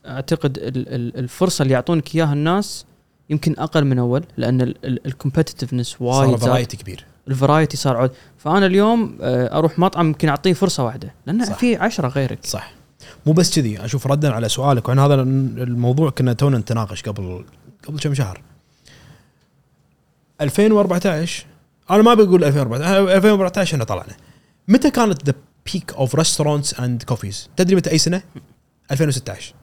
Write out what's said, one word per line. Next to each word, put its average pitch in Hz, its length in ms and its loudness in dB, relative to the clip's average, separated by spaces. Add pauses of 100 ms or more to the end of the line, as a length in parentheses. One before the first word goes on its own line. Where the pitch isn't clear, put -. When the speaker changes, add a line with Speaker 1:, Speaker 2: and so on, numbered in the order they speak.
Speaker 1:
أعتقد 135 520 -4
ال-، 127 300 -6
ال-، 120 300 -6
الفرصة 156 440 -2
اللي 131 120 2
يعطونك 156 400 -2
إياها 160 180 0
الناس 165 520 -2 (460)
يمكن 151 280 0
أقل 156 260 0
من 135 140 2
أول، 123 260 0 (120)
لأن 123 240 0
ال-، 123 240 -2
ال-، 131 280 -6
الcompetitiveness 131 880 -4
وايد 131 300 2
Speaker 2:
صار 120 80 2
Speaker 1:
زاد. - 0 -
Speaker 2:
فرايتي 123 380 0
كبير. - 300 -16 (220)
Speaker 1:
الفرايتي 143 480 2
صار 131 200 -2
عود. 131 140 0 (280)
فأنا 190 280 0
اليوم، 208 540 2
آه، 127 380 -2
أروح 160 200 0
مطعم 175 280 2
يمكن 156 220 0
أعطيه 151 240 0
فرصة 165 320 0
واحدة، 117 300 -8 (120)
لأن 160 180 -2
Speaker 2:
صح. 208 140 -6
Speaker 1:
في 240 180 2
عشرة 185 320 -2
غيرك. 127 380 -4
Speaker 2:
صح. - 280 -10 (520)
مو 156 60 4
بس 165 240 4
كذي، 107 280 -2
أشوف 123 220 -4
ردا 143 260 0
على 113 160 -2
سؤالك، 131 400 0
وعن 127 100 2
هذا 143 160 4
الموضوع 127 960 0
كنا 123 220 0
تونا 135 260 2
نتناقش 107 440 -4
قبل، 95 420 -8 (440)
قبل 147 100 -8
كم 143 160 -2
شهر. 113 280 -4 (2000)
ألفين 202 320 2
وأربعتاش، 180 760 0 (440)
أنا 202 120 6
ما 240 120 8
بقول 185 300 6
ألفين 143 140 2
وأربعتاش، 131 300 -2
ألفين 196 420 4
وأربعتاش 190 420 0
إحنا 123 120 -2
طلعنا. - 320 -8 (520)
متى 262 220 4
كانت 190 400 0
the - 40 0 (360)
peak - 260 -8
of 131 120 -2
restaurants 147 680 0
and 123 380 -4
coffees؟ - 220 -8 (200)
تدري 185 200 4
متى 170 140 0
أي 160 80 2
سنة؟ 175 240 0 (680)
ألفين 147 180 0
وستاش. - 540 -8